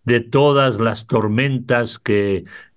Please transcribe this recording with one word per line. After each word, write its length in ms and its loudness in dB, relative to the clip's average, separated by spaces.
de 160 2
todas 580 2
las 280 -4
tormentas 920 -2
que, 460 -2